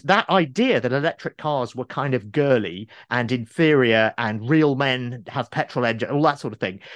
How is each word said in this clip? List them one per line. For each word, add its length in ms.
that 240
idea 500
that 140
electric 440
cars 380
were 100
kind 280
of 180
girly 560
and 220
inferior 880
and 300
real 280
men 520
have 240
petrol 340
engine, 240
all 140
that 160
sort 140
of 60
thing, 200